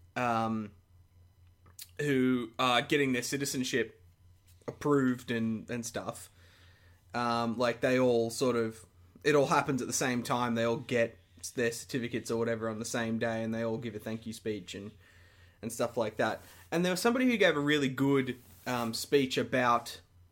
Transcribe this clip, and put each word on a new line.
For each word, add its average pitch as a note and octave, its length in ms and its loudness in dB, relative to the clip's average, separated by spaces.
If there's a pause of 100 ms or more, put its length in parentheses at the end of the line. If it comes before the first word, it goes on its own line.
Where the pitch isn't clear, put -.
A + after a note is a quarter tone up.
(160)
um, A2+ 560 -2 (1300)
who B2+ 600 0
are B2 220 4
getting C#3 320 2
their A#2+ 100 0
citizenship C3+ 800 -2 (680)
approved C3 640 0
and, A2+ 380 -2
and A#2 160 -6
stuff, - 440 -8 (880)
um, A#2 420 0
like, A#2+ 240 0
they B2+ 160 4
all A#2+ 320 4
sort B2 260 0
of, A2+ 300 -4 (380)
it D3 100 4
all C#3 140 6
happens C#3+ 340 2
at F2 60 -6
the A#2+ 60 -4
same B2 280 0
time. A#2+ 340 0
They A#2 100 2
all A#2 120 2
get A#2 400 0 (380)
their A#2 160 0
certificates A#2 580 -6
or A#2 80 0
whatever A2+ 320 -2
on A2 80 -6
the A2+ 80 -6
same A2+ 320 -2
day, A2+ 240 -2
and A2+ 120 -4
they A2+ 120 -4
all A2+ 140 -2
give A2+ 160 -8
a G#2+ 40 -10
thank A2+ 280 -8
you A2 60 -8
speech G#2 420 -8
and, G2+ 160 -12 (720)
and A2+ 80 -8
stuff - 260 -4
like A2 200 -2
that. A2 260 -2 (280)
And F3 140 2
there F3+ 60 2
was F3 100 -2
somebody B3+ 240 2
who A#3+ 120 2
gave F3 200 4
a D3 40 0
really C#3+ 280 2
good, C3 480 2 (300)
um, A#2+ 260 -2
speech C3+ 440 2
about A#2+ 640 2 (320)